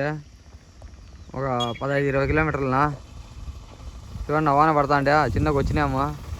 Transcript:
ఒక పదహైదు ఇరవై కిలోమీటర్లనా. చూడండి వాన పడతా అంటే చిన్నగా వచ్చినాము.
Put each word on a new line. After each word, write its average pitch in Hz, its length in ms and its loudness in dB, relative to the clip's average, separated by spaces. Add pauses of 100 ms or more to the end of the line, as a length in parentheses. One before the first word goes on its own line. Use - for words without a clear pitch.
(1400)
ఒక 123 460 -2
పదహైదు 139 260 0
ఇరవై 135 200 2
కిలోమీటర్లనా. 143 680 2 (1300)
చూడండి 151 220 2
వాన 151 240 6
పడతా 143 220 4
అంటే 139 140 4
చిన్నగా 147 460 2
వచ్చినాము. 143 580 0 (240)